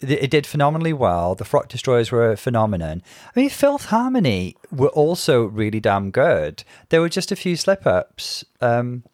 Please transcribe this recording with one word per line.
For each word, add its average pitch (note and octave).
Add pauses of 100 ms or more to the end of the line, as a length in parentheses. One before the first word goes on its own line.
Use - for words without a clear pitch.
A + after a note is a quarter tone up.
th-, C3+
it C3+
did D3
phenomenally D#3
well. F2+
The G#2+
Frock -
Destroyers A#2+
were A#2
a G2+
phenomenon. G2 (340)
I A#3+
mean, C#4
Filth C#4+
Harmony G3+ (140)
were C#3
also D3+
really G#2+
damn G2
good. G2+ (240)
There E3
were E3+
just -
a G3+
few F3
slip-ups. - (160)
Um, A#2+ (120)